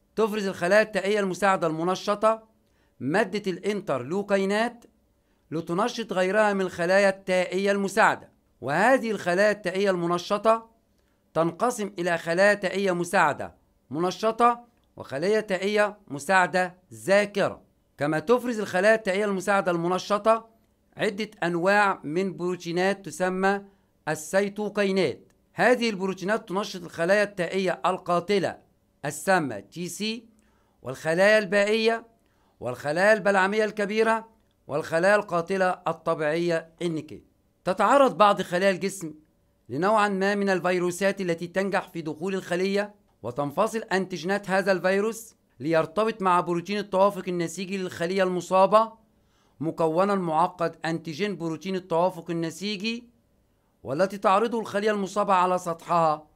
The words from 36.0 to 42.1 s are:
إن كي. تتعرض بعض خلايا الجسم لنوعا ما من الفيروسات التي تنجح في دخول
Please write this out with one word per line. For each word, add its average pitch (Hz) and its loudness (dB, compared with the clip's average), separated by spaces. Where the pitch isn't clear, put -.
إن 165 -4
كي. - -14
تتعرض 214 4
بعض 202 6
خلايا 185 2
الجسم 175 -6
لنوعا 202 2
ما 196 0
من 202 0
الفيروسات 180 0
التي 170 -4
تنجح 190 -2
في 170 -10
دخول 156 -6